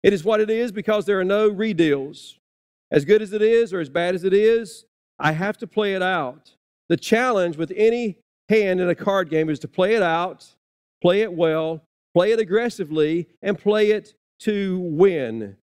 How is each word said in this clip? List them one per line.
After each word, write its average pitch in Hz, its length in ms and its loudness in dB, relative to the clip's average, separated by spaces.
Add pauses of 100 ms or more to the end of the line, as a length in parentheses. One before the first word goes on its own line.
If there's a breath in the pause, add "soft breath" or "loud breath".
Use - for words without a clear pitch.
It 202 100 4
is 165 120 -4
what 214 160 0
it 214 80 0
is 226 240 -2
because 208 320 -2
there 190 160 0
are 185 40 -2
no 208 240 2
redeals. 160 880 -2 (520)
As 147 140 2
good 208 160 4
as 196 120 -8
it 214 100 0
is 226 300 2
or 185 80 -4
as 139 100 -6
bad 175 240 -2
as 175 100 -6
it 190 80 2
is, 220 540 2 (320)
I 151 140 0
have 190 260 -4
to 220 80 -12
play 202 280 -2
it 185 80 -2
out. 156 500 -4 (360)
The 170 80 2
challenge 214 600 0
with 165 200 -6
any 226 420 0 (300)
hand 196 320 2
in 180 80 0
a 170 60 0
card 196 360 -2
game 156 180 0
is 147 120 -4
to - 80 -12
play 190 260 0
it 214 80 2
out, 170 440 -2 (560)
play 185 200 2
it 202 100 -4
well, 160 500 -2 (320)
play 190 180 4
it 226 80 2
aggressively, 170 880 -2 (140)
and 196 160 -2
play 208 320 2
it 208 240 -2 (260)
to 196 380 -2
win. 147 880 0